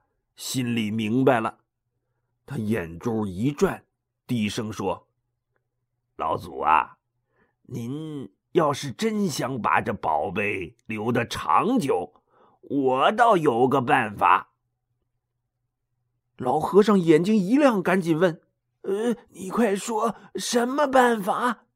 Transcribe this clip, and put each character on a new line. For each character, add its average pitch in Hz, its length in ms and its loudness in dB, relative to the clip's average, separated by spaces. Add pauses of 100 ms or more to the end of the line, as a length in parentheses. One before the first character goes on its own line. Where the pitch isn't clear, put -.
(360)
心 123 400 -4
里 110 140 -2
明 113 340 0
白 131 160 4
了， 110 180 -6 (880)
他 139 100 -12
眼 104 420 -4
珠 110 280 -4
一 98 240 -2
转， 147 320 -2 (420)
低 113 240 -2
声 107 240 -6
说 95 360 -6 (1080)
：“老 80 200 -4
祖 85 240 -10
啊， 73 360 2 (640)
您 143 680 -10 (220)
要 156 200 2
是 139 200 -8
真 214 360 -2
想 131 320 -6
把 98 200 0
这 117 120 -4
宝 80 380 -4
贝 98 460 -6 (100)
留 110 240 -6
得 120 160 0
长 131 500 0
久， 131 360 -2 (480)
我 135 500 0
倒 226 260 4
有 135 300 2
个 135 140 2
办 120 360 0
法。” 92 340 4 (1900)
老 127 220 -2
和 175 200 4
尚 214 160 4
眼 165 280 4
睛 214 120 2
一 202 200 2
亮， 254 260 4
赶 180 180 2
紧 165 160 0
问 165 240 0 (420)
：“呃， 220 340 -2 (140)
你 185 200 -14
快 196 240 0
说， 220 400 -4 (220)
什 240 320 -2
么 285 180 0
办 247 340 4
法？” 208 440 -4 (120)